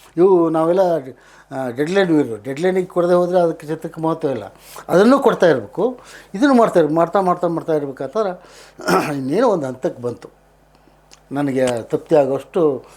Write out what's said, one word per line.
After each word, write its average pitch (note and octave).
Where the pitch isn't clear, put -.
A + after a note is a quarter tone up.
ಇವು F3
ನಾವೆಲ್ಲ, D#3+
ಆ, C3
ಡೆಡ್‌ಲೈನ್ E3
ವೀರರು. B2
ಡೆಡ್‌ಲೈನಿಗೆ F3+
ಕೊಡದೆ F3+
ಹೋದ್ರೆ F3+
ಅದಕ್ಕೆ D#3+
ಚಿತ್ರಕ್ಕೆ D#3+
ಮಹತ್ವ D#3+
ಇಲ್ಲ. A#2+
ಅದನ್ನೂ G#3+
ಕೊಡ್ತಾ G3
ಇರಬೇಕು, D#3+
ಇದನ್ನು C4+
ಮಾಡ್ತಾ G#3
ಇರ್ಬೇಕು. D3+
ಮಾಡ್ತಾ, E3+
ಮಾಡ್ತಾ, F3+
ಮಾಡ್ತಾ E3
ಇರ್ಬೇಕಾದ್ರೆ D3+
<clears throat> D3+
ಇನ್ನೇನೋ D3+
ಒಂದು E3+
ಹಂತಕ್ಕೆ C3
ಬಂತು. A#2+
ನನಗೆ C3
ತೃಪ್ತಿ D#3
ಆಗೋಷ್ಟು C#3